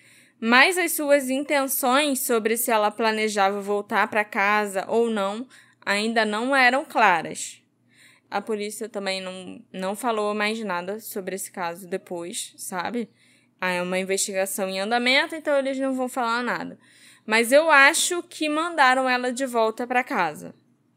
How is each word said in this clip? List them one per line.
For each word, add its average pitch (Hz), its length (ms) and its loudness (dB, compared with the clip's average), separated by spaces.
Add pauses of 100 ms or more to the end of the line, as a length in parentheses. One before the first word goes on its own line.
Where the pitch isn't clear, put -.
(400)
mas 269 380 6
as 339 140 0
suas 285 360 4
intenções 277 920 0
sobre 226 360 0
se 226 140 -4
ela 214 200 4
planejava 208 720 0
voltar 202 480 0
pra 208 160 0
casa 208 640 0
ou 233 220 2
não 214 360 -2 (380)
ainda 220 400 0
não 226 320 0
eram 262 280 4
claras. 175 800 0 (680)
A 202 100 -2
polícia 208 480 -6
também 190 320 -6
não, 185 400 -12 (100)
não 190 240 -6
falou 214 400 -2
mais 214 260 -2
nada 190 380 -6
sobre 190 380 -8
esse - 140 -12
caso 175 360 -8
depois, 180 720 -10
sabe? 202 540 -6 (480)
Ah, 185 140 -2
é 180 80 -2
uma 180 180 -2
investigação 190 720 -2
em 190 120 -6
andamento, 247 540 0
então 302 240 -2
eles 269 200 -2
não 269 160 -2
vão 254 140 -4
falar 240 340 -2
nada. 180 360 -6 (460)
Mas 226 280 2
eu 320 180 6
acho 311 520 4
que - 260 -6
mandaram 294 600 2
ela 247 240 -2
de 262 140 -4
volta 233 400 0
pra 247 180 0
casa. 175 500 -4 (420)